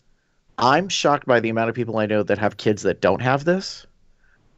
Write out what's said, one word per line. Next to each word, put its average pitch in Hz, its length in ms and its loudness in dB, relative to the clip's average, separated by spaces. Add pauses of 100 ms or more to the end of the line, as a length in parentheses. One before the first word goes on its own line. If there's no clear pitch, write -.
(580)
I'm 151 320 2
shocked 143 360 0
by 120 140 4
the 113 100 -2
amount 113 200 -2
of 113 60 -6
people 113 220 -4
I 107 80 0
know 107 180 0
that 101 140 0
have 104 200 -2
kids - 260 -2
that 95 180 0
don't 95 200 2
have 139 240 0
this. 185 400 -4 (720)